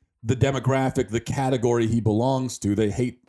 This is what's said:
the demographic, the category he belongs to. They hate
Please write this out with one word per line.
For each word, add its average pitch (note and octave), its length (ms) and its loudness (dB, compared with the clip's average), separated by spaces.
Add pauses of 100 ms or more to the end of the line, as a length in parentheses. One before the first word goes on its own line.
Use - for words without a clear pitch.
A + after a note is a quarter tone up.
(240)
the B2 120 0
demographic, C3 720 0
the A2+ 120 -2
category A#2+ 680 0
he A2+ 140 2
belongs B2 580 0
to. G2+ 160 0
They G#2 140 2
hate B2 400 -4